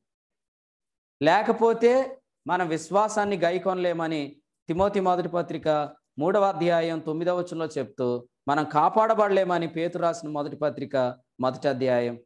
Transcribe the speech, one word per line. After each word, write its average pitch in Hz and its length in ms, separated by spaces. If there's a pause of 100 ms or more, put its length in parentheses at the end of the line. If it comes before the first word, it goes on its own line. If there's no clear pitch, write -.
(1200)
లేకపోతే 226 1000 (260)
మనం 175 220
విశ్వాసాన్ని 202 680
గైకొనలేమని 170 1000 (320)
తిమోతి 196 320
మొదటి 180 280
పత్రిక 170 400 (500)
మూడవ 196 260
అధ్యాయం 165 540
తొమ్మిదవ 170 400
వచనంలో 165 280
చెప్తూ, 123 600 (200)
మనం 147 160
కాపాడబడలేమని 190 1000
పేతురు 170 360
రాసిన 165 260
మొదటి 147 280
పత్రిక 147 400 (440)
మొదటి 127 280
అధ్యాయం 123 580